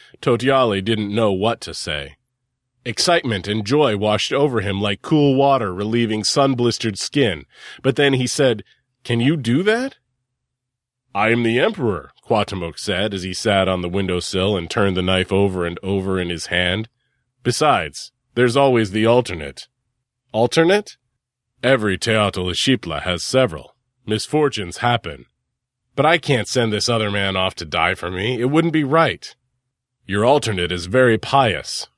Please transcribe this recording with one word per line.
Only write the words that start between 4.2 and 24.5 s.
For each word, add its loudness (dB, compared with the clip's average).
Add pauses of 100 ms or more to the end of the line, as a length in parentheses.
over 0
him -2
like -2
cool 4
water 2
relieving -2
sun-blistered 0
skin, -2 (360)
but 2
then 4
he 0
said, 0 (400)
"Can 0
you 2
do 0
that?" -2 (1160)
"I 2
am 2
the 2
Emperor," -2 (160)
Cuauhtemoc -2
said -2
as -6
he -6
sat 2
on 0
the -4
windowsill -2
and -4
turned 0
the 0
knife 0
over 0
and -6
over -2
in -4
his -6
hand. -2 (560)
"Besides, 0 (240)
there's 2
always 4
the 0
alternate." 0 (640)
"Alternate?" 2 (680)
"Every 2
Teotihuacan -2
has -4
several. -2 (280)
Misfortunes -2